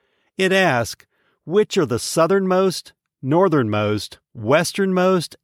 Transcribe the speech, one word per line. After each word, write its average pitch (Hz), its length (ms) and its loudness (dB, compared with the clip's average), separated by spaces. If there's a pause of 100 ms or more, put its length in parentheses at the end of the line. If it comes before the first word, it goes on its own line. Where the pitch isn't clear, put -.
(380)
It 185 140 0
asks, 160 540 0 (400)
"Which 208 320 -2
are 165 80 2
the 117 140 -2
southernmost, 185 960 0 (280)
northernmost, 123 1000 0 (140)
westernmost, 180 1120 0